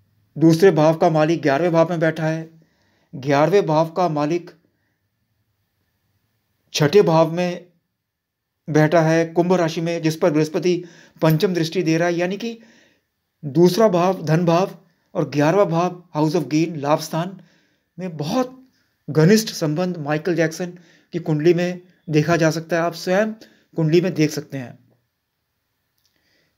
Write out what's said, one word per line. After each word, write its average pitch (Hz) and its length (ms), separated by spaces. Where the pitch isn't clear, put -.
दूसरे 165 360
भाव 156 260
का 175 120
मालिक 156 320
ग्यारहवें 151 300
भाव 165 180
में 175 100
बैठा 160 260
है, 160 240
ग्यारहवें 151 520
भाव 160 260
का 180 180
मालिक 156 400
छठे 151 280
भाव 165 300
में 175 360
बैठा 151 340
है 160 240
कुंभ 170 280
राशि 170 280
में, 165 200
जिस 156 140
पर 170 160
बृहस्पति 160 520
पंचम 160 320
दृष्टि 170 300
दे 160 140
रहा 175 100
है, 175 80
यानी 180 220
कि 233 220
दूसरा 175 460
भाव 180 340
धन 160 220
भाव 175 320
और 151 140
ग्यारहवाँ 156 380
भाव 175 360
हाउस 151 220
of 165 80
gain, 156 340
लाभ 143 220
स्थान 165 400
में 175 200
बहुत 226 360
घनिष्ठ 180 420
संबंध 175 480
माइकल 156 380
जैक्सन 165 420
की 175 60
कुंडली 165 340
में 180 280
देखा 151 260
जा 160 160
सकता 160 240
है। 165 60
आप 170 140
स्वयं 202 380
कुंडली 160 240
में 180 120
देख 147 180
सकते - 260
हैं। 120 200